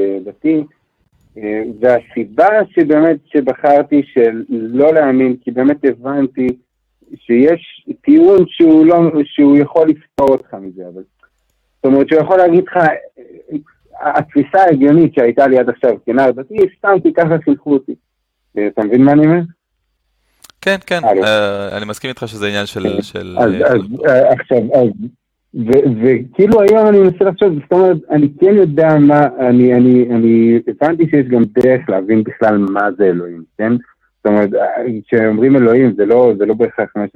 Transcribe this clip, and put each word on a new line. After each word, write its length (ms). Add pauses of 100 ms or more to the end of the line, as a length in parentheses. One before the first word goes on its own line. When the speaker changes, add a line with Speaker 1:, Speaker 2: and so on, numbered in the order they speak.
(260)
Speaker 1:
כדתי, 380 (760)
אה, 240 (180)
והסיבה 680 (280)
שבאמת 500
שבחרתי 760 (120)
של 360
לא 440
להאמין, 500
כי 80
באמת 340
הבנתי 600 (680)
שיש 720 (200)
טיעון 420
שהוא 380
לא, 120 (260)
שהוא 340
יכול 320
לפתור 400
אותך 320
מזה, 220 (100)
אבל... 80 (760)
זאת 100
אומרת, 240
שהוא 120
יכול 160
להגיד 300
לך, 100
אה, 100 (1300)
התפיסה 440
ההגיונית 500
שהייתה 340
לי 120
עד 100
עכשיו 260 (100)
כנער 260
דתי, 240 (220)
סתם 260
כי 100
ככה 220 (100)
חינכו 280
אותי. 220 (600)
אה, 100
אתה 160
מבין 200
מה 80
אני 140
אומר? 140 (1200)
Speaker 2:
כן, 140 (100)
כן, 180
Speaker 1:
הלו. 200
Speaker 2:
אה, 540
אני 80
מסכים 240
איתך 180
שזה 200
עניין 180
של, 180 (120)
Speaker 1:
כן. 60
Speaker 2:
של, 380
Speaker 1:
אז, 140
Speaker 2:
אה, 140
Speaker 1:
אז, 80 (340)
אה, 240
עכשיו, 240
אז, 300 (640)
ו-, 360 (140)
וכאילו 580
היום 260
אני 120
מנסה 260
לחשוב, 280
זאת 180
אומרת, 260 (120)
אני 180 (120)
כן 160
יודע 440
מה, 280 (120)
אני, 340
אני, 320 (100)
אני 520
הבנתי 440
שיש 160
גם 160
דרך 460
להבין 340
בכלל 340
מה 300 (100)
זה 60
אלוהים, 400 (140)
כן? 160 (440)
זאת 80
אומרת, 280
אה, 120 (420)
כשאומרים 480
אלוהים, 420
זה 80
לא, 320
זה 80
לא 80
בהכרח 420
מה 100 (100)